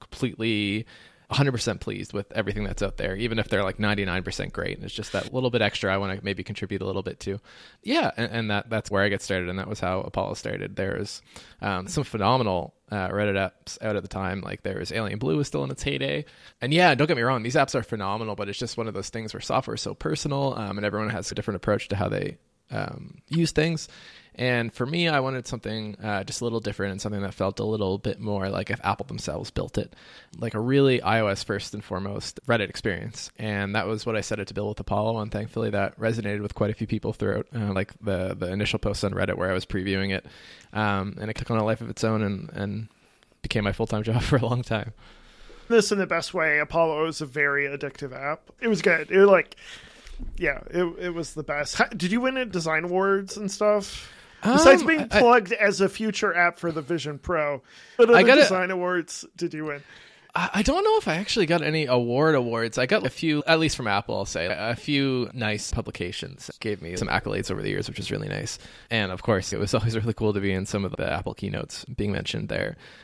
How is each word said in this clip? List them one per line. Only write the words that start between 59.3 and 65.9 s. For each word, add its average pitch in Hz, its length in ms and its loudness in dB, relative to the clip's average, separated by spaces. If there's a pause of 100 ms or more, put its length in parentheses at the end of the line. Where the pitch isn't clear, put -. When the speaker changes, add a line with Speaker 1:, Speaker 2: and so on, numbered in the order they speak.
Speaker 2:
did 170 180 -4
you 156 120 -6
win? 143 180 -6 (500)
Speaker 1:
I, 175 220 0
I 202 80 2
don't 320 220 2
know 440 120 6
if 415 120 0
I 160 80 2
actually 202 300 0
got 170 140 4
any 156 260 0
award 123 500 4
awards. 117 420 0
I 127 80 4
got 202 180 4
a 131 60 0
few, 151 380 0
at 165 100 6
least 160 180 2
from 120 120 -4
Apple, 101 280 0
I'll 98 80 -2
say. - 220 -2
A 110 300 -2
few 135 580 0
nice 107 380 -2
publications - 880 -6